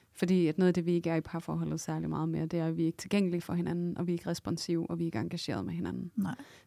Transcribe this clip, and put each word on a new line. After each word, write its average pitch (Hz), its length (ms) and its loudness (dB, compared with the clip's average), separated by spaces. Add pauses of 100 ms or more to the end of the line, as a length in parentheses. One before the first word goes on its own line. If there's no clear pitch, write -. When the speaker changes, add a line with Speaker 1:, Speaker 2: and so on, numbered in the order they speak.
(140)
Speaker 1:
Fordi 180 340 4
at 156 100 2
noget 185 100 6
af 180 60 6
det, 175 120 0
vi 175 80 2
ikke 170 160 2
er 165 60 2
i 160 60 2
parforholdet 160 580 -4
særlig 160 300 -4
meget 156 200 0
mere, 160 160 0
det 170 140 -2
er, 160 80 0
at 165 100 -2
vi 170 60 2
er - 20 4
ikke 165 120 0
tilgængelige 185 440 0
for - 120 -6
hinanden, 175 440 0
og 175 100 -2
vi 180 40 2
er - 20 2
ikke 170 160 -2
responsive, 170 600 -2
og 170 100 -2
vi 170 40 0
er - 20 2
ikke - 140 -2
engageret 139 460 -2
med - 80 -4
hinanden. 170 420 -4
Speaker 2:
Nej. 175 200 -2 (320)